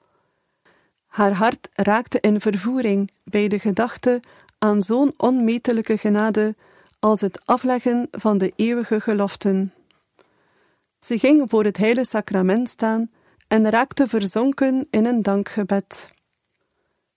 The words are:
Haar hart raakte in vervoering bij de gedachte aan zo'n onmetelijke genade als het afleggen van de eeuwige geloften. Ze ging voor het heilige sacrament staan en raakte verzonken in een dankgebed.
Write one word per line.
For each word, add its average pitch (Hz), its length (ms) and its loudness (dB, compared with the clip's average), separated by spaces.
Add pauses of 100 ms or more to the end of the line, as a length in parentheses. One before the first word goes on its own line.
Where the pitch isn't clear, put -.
(1040)
Haar 202 280 0
hart 220 400 -2
raakte 214 460 0
in 208 220 -2
vervoering 208 680 -2 (120)
bij 208 240 -2
de 202 120 -2
gedachte 233 600 -2 (380)
aan 208 240 2
zo'n 262 360 0
onmetelijke 233 800 0
genade 214 580 0 (440)
als 214 220 0
het - 240 -6
afleggen 247 680 0
van 214 260 0
de 190 180 0
eeuwige 226 460 -2
geloften. 196 720 -2 (1300)
Ze 233 200 -2
ging 277 300 4
voor 214 140 2
het 208 140 -2
heilige 233 300 2
sacrament 202 600 0
staan 226 400 -2 (380)
en 220 220 2
raakte 233 380 0
verzonken 262 800 0
in 220 160 2
een 240 160 0
dankgebed. 196 880 -2 (1080)